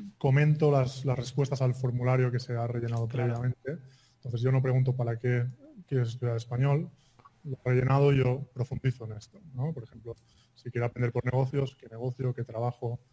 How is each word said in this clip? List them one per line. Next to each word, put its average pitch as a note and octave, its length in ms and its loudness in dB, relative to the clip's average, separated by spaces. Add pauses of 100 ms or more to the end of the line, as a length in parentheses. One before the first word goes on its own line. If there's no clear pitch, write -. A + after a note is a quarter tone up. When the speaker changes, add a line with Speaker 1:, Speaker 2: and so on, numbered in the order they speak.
(180)
Speaker 1:
comento D3 540 4
las, C3 340 0
las B2+ 120 0
respuestas C3 440 -2
al C3 140 2
formulario B2 560 2
que B2 80 -2
se A#2+ 160 -6
ha A#2 120 -2
rellenado A#2 400 -2
Speaker 2:
Claro. A#2+ 260 -2
Speaker 1:
previamente. B2 440 -4 (380)
Entonces A#2+ 260 -6
yo C3 100 2
no C3 100 4
pregunto C3 340 2
para A#2 240 -2
qué B2 260 0 (420)
quieres B2 220 0
estudiar A#2+ 280 -2
español. C#3 520 0 (540)
Lo C3+ 220 -8
he B2+ 40 2
rellenado, C3+ 440 6
yo C3 400 2
profundizo B2 520 -2
en A2 80 -10
esto, G#2+ 260 -16 (140)
¿no? C#3 200 -4
Por A#2+ 100 -10
ejemplo, A2+ 320 -14 (400)
si - 160 -12
quiere A#2+ 160 0
aprender A#2+ 240 -2
por - 140 -2
negocios, C3 540 0
¿qué - 100 -20
negocio, B2+ 440 -4
qué A#2 100 -6
trabajo? A#2 560 -4 (140)